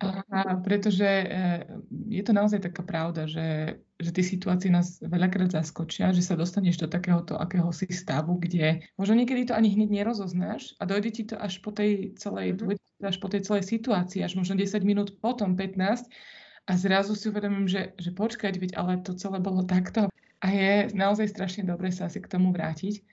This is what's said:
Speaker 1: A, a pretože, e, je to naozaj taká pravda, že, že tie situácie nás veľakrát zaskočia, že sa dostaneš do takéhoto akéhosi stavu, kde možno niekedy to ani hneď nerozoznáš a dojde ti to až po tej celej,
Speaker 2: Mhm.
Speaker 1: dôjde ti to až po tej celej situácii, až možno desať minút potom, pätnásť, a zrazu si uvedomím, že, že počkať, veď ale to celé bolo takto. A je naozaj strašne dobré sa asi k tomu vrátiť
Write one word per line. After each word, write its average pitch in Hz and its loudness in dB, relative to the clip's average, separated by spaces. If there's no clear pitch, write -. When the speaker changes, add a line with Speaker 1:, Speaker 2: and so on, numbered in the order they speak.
Speaker 1:
A, 190 -4
a 190 0
pretože, 202 2
e, 185 2
je 175 -2
to - -4
naozaj 208 4
taká 185 -6
pravda, 165 -2
že, 156 -4
že 170 -4
tie 185 2
situácie 180 0
nás 175 2
veľakrát 180 2
zaskočia, 180 0
že 180 4
sa 175 0
dostaneš 180 0
do 165 -2
takéhoto 175 0
akéhosi 180 0
stavu, 156 -2
kde 165 2
možno 208 4
niekedy 247 2
to 240 0
ani 220 6
hneď 208 2
nerozoznáš 196 -4
a - -4
dojde 202 0
ti 226 -6
to 214 -10
až 190 -6
po 208 -8
tej 202 0
celej, 190 -4
Speaker 2:
Mhm. 185 -4
Speaker 1:
dôjde 202 -2
ti - -20
to 202 -6
až 185 -2
po - -8
tej 190 -2
celej 208 2
situácii, 196 0
až 175 -4
možno 190 0
desať 196 0
minút 202 0
potom, 214 0
pätnásť, 190 -2
a 185 2
zrazu 196 2
si 214 -4
uvedomím, 202 0
že, 185 -2
že 180 -6
počkať, 196 -2
veď 180 -4
ale 180 0
to 180 -6
celé 190 -4
bolo 185 0
takto. 185 2
A 190 0
je 202 4
naozaj 208 2
strašne 185 -6
dobré 175 -2
sa 175 -2
asi - -8
k - -16
tomu 185 4
vrátiť 175 -4